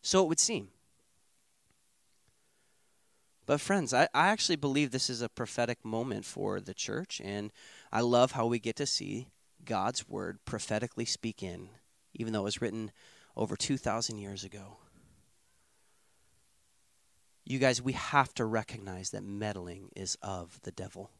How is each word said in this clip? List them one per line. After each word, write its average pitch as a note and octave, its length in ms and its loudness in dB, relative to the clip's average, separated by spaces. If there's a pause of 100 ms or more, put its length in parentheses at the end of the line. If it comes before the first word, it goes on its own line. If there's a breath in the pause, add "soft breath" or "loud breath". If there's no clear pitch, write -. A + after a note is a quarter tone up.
So F#3+ 220 6
it D#3+ 40 0
would E3 120 2
seem. F#3 280 2 (2750)
But C#3+ 140 2
friends, F3+ 340 0
I, C3 180 8
I D#3+ 160 4
actually G3+ 280 2
believe C#3+ 340 2
this B2+ 180 0
is A#2+ 140 -4
a A#2 60 -2
prophetic A#2+ 560 -2
moment A2+ 400 -2
for G2 360 -2
the F#2+ 140 -10
church, - 500 -6
and - 280 -4 (400 loud breath)
I A2+ 80 2
love A#2+ 320 8
how A#2+ 140 2
we A#2+ 120 2
get A2 180 -2
to C#3+ 100 -2
see G#2 420 -2 (360)
God's G#2+ 440 0
word G2 360 -6
prophetically A2+ 600 -2
speak - 380 -4
in, F#2 260 -8 (460)
even A2+ 180 -4
though G#2+ 80 2
it F#2+ 40 0
was G#2 160 -2
written A2 300 -2 (460 loud breath)
over A2 200 0
two - 200 0
thousand A2+ 420 -2
years G2+ 260 -8
ago. G2 340 -16 (2750 soft breath)
You C3 140 0
guys, B2+ 240 6
we C3 100 0
have - 420 4
to B2 100 0
recognize G2 680 -4
that G2+ 140 -8
meddling G2 720 -6
is F#2+ 260 -4
of F#2 400 -8
the - 80 -8
devil. F#2 500 -10